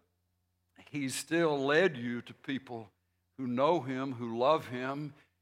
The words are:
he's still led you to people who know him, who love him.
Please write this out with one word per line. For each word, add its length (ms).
he's 240
still 420
led 400
you 240
to 120
people 580
who 100
know 320
him, 340
who 240
love 300
him. 460